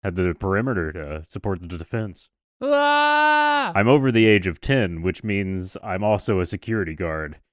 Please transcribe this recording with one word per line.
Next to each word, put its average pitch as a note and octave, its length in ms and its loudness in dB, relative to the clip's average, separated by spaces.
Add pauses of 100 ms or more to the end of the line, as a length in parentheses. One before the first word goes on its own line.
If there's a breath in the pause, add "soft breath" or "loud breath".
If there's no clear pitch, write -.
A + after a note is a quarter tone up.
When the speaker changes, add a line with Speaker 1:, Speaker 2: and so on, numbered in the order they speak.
Speaker 1:
head F2+ 140 -4
to F#2 60 2
the F2 120 2
perimeter G2 580 -2
to D#2 320 -10
support G2 380 -6
the F2+ 40 -14 (120)
defense. G#2 500 -8 (320)
Speaker 2:
Ah! D4 1120 2
Speaker 1:
I'm G2+ 140 2
over C3+ 240 4
the A2+ 140 6
age G#2 200 6
of E2+ 140 -6
ten, G2+ 400 0
which F2 240 -4
means F#2+ 580 -4
I'm G2 220 -4
also G#2 360 2
a F2+ 60 0
security G2+ 480 -4
guard. D#2 440 -6 (140)